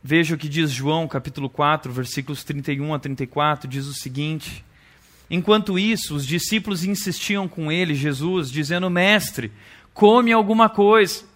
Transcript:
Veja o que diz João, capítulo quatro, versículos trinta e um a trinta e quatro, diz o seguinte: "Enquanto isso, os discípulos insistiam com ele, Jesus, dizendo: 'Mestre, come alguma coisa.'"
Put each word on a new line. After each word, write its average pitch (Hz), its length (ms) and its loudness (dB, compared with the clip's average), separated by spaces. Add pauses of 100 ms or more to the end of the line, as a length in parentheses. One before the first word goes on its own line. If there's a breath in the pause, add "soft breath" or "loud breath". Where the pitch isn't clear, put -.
Veja 160 340 2
o - 20 -6
que 151 100 -8
diz 151 240 0
João, 151 360 -2
capítulo 135 420 -8
quatro, 147 420 0
versículos 127 520 -8
trinta 143 280 -6
e 139 80 -2
um 151 140 -4
a 143 60 -4
trinta 139 240 -6
e 123 40 -6
quatro, 147 400 -2
diz 135 180 -8
o 143 80 -12
seguinte: 143 680 -8 (680 soft breath)
"Enquanto 202 480 2
isso, 196 380 -2
os 139 100 -4
discípulos 180 600 -2
insistiam 196 640 -4
com 156 240 -6
ele, 170 220 0
Jesus, 147 560 -2
dizendo: 156 400 -2
'Mestre, 175 640 0 (420 loud breath)
come 233 380 6
alguma 220 380 4
coisa.'" 202 680 4